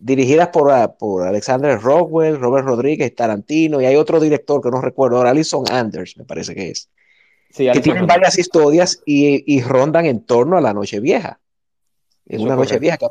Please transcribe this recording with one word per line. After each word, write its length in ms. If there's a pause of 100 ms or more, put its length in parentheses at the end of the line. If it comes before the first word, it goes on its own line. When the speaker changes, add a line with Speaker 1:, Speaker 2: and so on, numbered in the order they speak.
Speaker 1:
dirigidas 480
por, 220
ah, 220
por 340
Alexander 540
Rockwell, 580
Robert 280
Rodríguez, 480
Tarantino, 680
y 60
hay 100
otro 240
director 400
que 100
no 120
recuerdo 340
ahora, 140
Alison 400
Anders, 480
me 60
parece 300
que 160
es. 200 (600)
Speaker 2:
Sí, 140
Speaker 1:
Que 60
Speaker 2:
Alison 120
Speaker 1:
tienen 200
Speaker 2:
Anders. 140
Speaker 1:
varias 220
historias 680
y, 360 (140)
y 60
rondan 440
en 140
torno 380
a 20
la 140
Nochevieja. 640 (880)
Es 120
Speaker 2:
Muy 80
Speaker 1:
una 100
Speaker 2:
correcto. 180
Speaker 1:
Nochevieja, 220
que 140